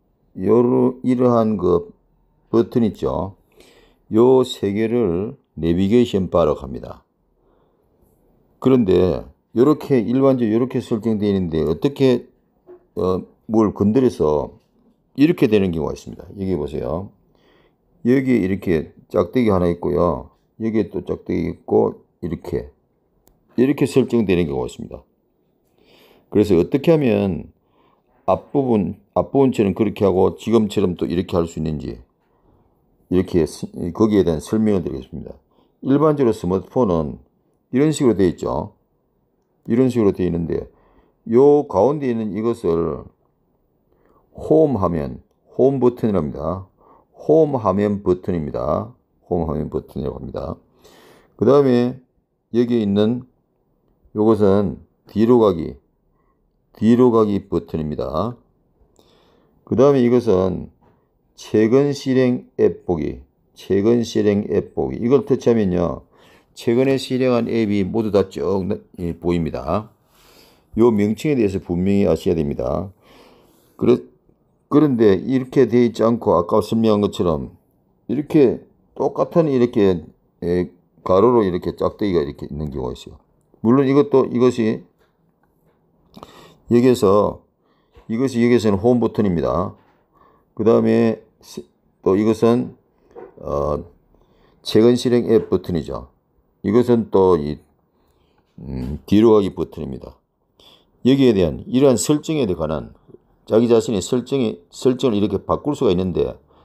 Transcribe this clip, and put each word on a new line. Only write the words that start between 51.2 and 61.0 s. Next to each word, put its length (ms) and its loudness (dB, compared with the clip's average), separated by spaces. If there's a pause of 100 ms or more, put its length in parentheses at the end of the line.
그 80 -4
다음에 560 2 (540)
여기에 240 0
있는 460 0 (920)
요것은 640 2 (300)
뒤로 320 2
가기, 340 0 (1000)
뒤로 360 4
가기 380 0
버튼입니다. 880 -6 (1300)
그 120 -6
다음에 240 4
이것은 720 0 (640)